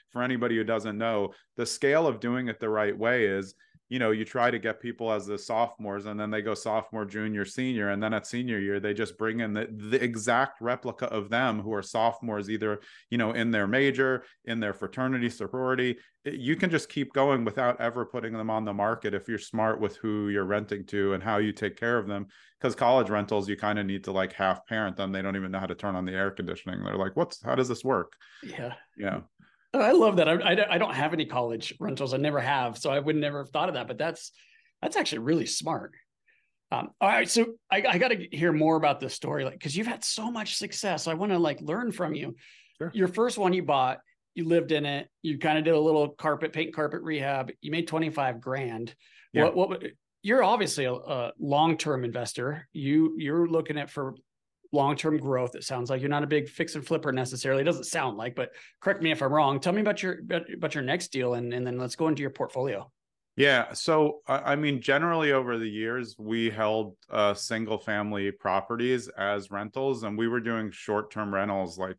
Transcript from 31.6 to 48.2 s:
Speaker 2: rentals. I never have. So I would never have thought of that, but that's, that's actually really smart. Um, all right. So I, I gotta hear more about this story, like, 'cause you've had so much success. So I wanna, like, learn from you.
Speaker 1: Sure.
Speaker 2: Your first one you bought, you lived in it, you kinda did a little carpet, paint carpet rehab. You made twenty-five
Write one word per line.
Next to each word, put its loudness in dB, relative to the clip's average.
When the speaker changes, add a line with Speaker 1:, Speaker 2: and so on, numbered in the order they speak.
Speaker 2:
rentals. -4
I 2
never 0
have. 0
So -2
I 2
would 0
never -2
have -10
thought 0
of -2
that, -6
but -10
that's, -4
that's -2
actually 0
really 2
smart. -4
Um, -4
all 6
right. 2
So 2
I, 2
I 4
gotta 2
hear 2
more 6
about 4
this -6
story, -4
like, -6
'cause -4
you've 0
had -6
so -4
much -4
success. -2
So -2
I 0
wanna, 0
like, 2
learn -4
from -4
you. -8
Speaker 1:
Sure. -6
Speaker 2:
Your 4
first 0
one 4
you 2
bought, 2
you -4
lived 4
in 0
it, -6
you -2
kinda 2
did 4
a 6
little 4
carpet, -2
paint -4
carpet -4
rehab. -2
You -8
made -2
twenty-five -2